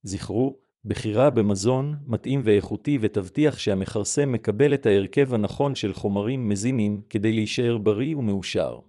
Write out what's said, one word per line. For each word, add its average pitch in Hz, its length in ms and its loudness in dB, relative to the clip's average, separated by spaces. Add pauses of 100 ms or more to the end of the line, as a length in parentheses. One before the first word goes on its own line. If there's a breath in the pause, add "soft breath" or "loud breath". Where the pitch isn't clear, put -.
זכרו, 101 640 -4 (200)
בחירה 107 420 2
במזון 117 680 0 (100)
מתאים 127 380 -2
ואיכותי 110 580 2
ותבטיח 107 580 0
שהמכרסם 104 720 -2
מקבל 117 420 2
את 139 120 -2
ההרכב 113 480 2
הנכון 123 420 0
של 98 180 -4
חומרים 104 560 -2
מזינים 104 600 0
כדי 110 240 0
להישאר 117 440 0
בריא 110 400 0
ומאושר. 95 720 -2